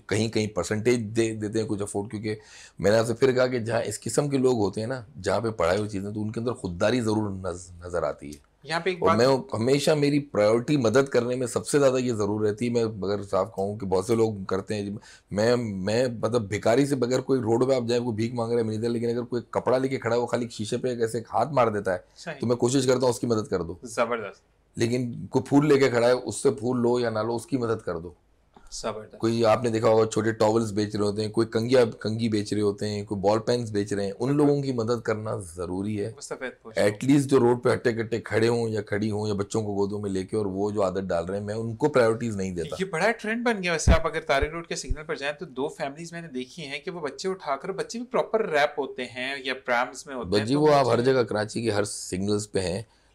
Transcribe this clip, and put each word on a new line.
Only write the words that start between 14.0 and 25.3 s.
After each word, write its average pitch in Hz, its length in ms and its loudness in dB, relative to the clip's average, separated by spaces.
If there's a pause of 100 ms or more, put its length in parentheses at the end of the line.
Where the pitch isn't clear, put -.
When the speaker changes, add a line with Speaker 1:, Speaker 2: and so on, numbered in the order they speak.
Speaker 1:
से 117 80 2
लोग 110 300 0
करते 107 300 -4
हैं, 104 240 -6 (340)
मैं, 113 220 4
मैं 110 640 -2
मतलब 113 260 0
भिखारी 110 380 2
से, 143 100 -2
अगर 123 260 0
कोई 135 180 0
रोड 117 280 2
पे 131 80 4
आप 123 120 -2
जाए, 120 120 2
कोई 120 140 -2
भीख 113 200 -2
मांग 117 180 -2
रहा 120 100 2
है, 113 60 0
मिल 110 140 -4
जाए, 117 100 0
लेकिन 117 180 -2
अगर 120 120 -2
कोई 120 200 -4 (120)
कपड़ा 117 240 2
लेके 131 200 0
खड़ा 117 180 0
है, 123 60 2
वो 117 60 -2
खाली 117 200 -2
शीशे 110 300 -4
पे 127 120 -2
ऐसे 117 300 -2
हाथ 107 320 -2
मार 117 180 4
देता 98 240 -2
है, 90 120 -6 (100)
Speaker 2:
सही। - 240 -12
Speaker 1:
तो 117 80 -2
मैं 120 100 2
कोशिश 123 280 2
करता 127 140 4
हूँ 127 100 4
उसकी 120 180 -2
मदद 107 200 0
कर 92 160 -2
दूँ। 90 240 -12
Speaker 2:
जबरदस्त। 113 540 -4 (360)
Speaker 1:
लेकिन 117 540 -2